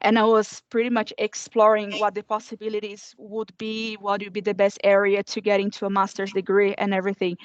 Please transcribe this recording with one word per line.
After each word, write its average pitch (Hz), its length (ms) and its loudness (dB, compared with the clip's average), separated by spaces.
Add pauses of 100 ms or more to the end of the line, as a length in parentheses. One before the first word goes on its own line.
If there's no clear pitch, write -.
And 220 180 4
I 220 60 4
was 220 440 2
pretty 233 200 -2
much 220 280 -2
exploring 214 800 2
what 208 180 -2
the 208 80 -8
possibilities 214 920 -8
would 214 400 -10
be, 220 380 -6
what 202 260 -4
would 202 120 -12
be 208 80 -6
the 202 140 -2
best 196 280 2
area 202 400 4
to - 180 -8
get 202 180 2
into 202 260 -4
a 196 40 -2
master's 196 440 -2
degree 196 420 2
and 202 180 -2
everything. 190 520 -2